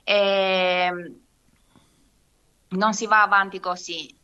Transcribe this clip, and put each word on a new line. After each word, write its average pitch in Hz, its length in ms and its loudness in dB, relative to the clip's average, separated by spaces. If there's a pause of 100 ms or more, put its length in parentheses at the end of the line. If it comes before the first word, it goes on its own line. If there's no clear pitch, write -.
Ehm, 185 1160 0 (1500)
non 208 240 -2
si 226 140 -6
va 214 160 4
avanti 196 360 2
così. 175 640 -10